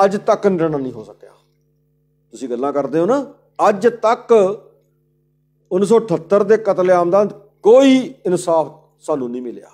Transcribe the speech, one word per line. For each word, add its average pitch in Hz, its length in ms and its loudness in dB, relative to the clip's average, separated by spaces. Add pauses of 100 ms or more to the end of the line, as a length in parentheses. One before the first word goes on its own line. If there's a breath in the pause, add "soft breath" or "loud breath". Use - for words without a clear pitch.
ਅੱਜ 202 120 0
ਤੱਕ 202 300 -2
ਨਿਰਣਾ 165 320 0
ਨਹੀਂ 131 140 -8
ਹੋ 110 120 -16
ਸਕਿਆ। - 280 -20 (1000)
ਤੁਸੀਂ 117 160 -12
ਗੱਲਾਂ 123 240 -4
ਕਰਦੇ 139 260 -4
ਹੋ 165 80 0
ਨਾ, 262 120 0 (500)
ਅੱਜ 208 200 0 (140)
ਤੱਕ 233 300 -2 (1400)
ਉੱਨੀ 190 160 0
ਸੌ 226 120 4
ਅਠੱਤਰ 202 440 0
ਦੇ 208 160 2
ਕਤਲੇਆਮ 185 520 0
ਦਾ 196 140 2 (380)
ਕੋਈ 262 360 6 (280)
ਇਨਸਾਫ 165 440 -2 (300)
ਸਾਨੂੰ 135 300 -6
ਨਹੀਂ 123 120 -10
ਮਿਲਿਆ। 101 320 -16